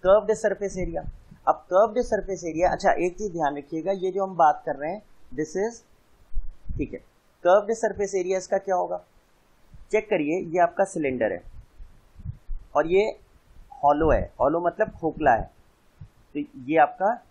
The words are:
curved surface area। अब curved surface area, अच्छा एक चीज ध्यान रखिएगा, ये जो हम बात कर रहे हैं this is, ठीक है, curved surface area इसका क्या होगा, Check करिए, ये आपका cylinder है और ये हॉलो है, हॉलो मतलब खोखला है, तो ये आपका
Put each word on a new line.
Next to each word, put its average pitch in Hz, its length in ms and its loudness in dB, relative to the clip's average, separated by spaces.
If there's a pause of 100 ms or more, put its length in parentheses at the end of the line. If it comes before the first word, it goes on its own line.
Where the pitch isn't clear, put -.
curved 202 320 4
surface 196 420 -4
area। 165 240 -4 (460)
अब - 220 0
curved 214 340 4
surface 190 420 -4
area, 165 260 2
अच्छा 185 260 2
एक 175 200 -2
चीज 208 140 -6
ध्यान 147 260 -2
रखिएगा, 160 360 -6
ये 185 180 -4
जो 190 140 -2
हम 190 120 -10
बात 151 280 4
कर 147 100 -4
रहे 147 160 -6
हैं 214 100 -8 (300)
this 151 260 -6
is, 226 220 -4 (880)
ठीक - 240 -4
है, - 60 -12 (440)
curved 202 320 4
surface 202 400 -4
area 185 220 -2
इसका 185 220 -4
क्या 190 160 -2
होगा, 180 280 -4 (880)
Check 214 180 0
करिए, 165 360 0
ये 170 160 -2
आपका 170 240 2
cylinder 131 460 -2
है 90 100 -6 (1300)
और 151 120 2
ये 185 160 4 (800)
हॉलो 147 280 4
है, 107 100 4 (180)
हॉलो 147 220 2
मतलब 175 380 -2
खोखला 151 340 2
है, 107 160 -2 (880)
तो 147 40 -6 (240)
ये 147 160 0
आपका 190 380 2 (140)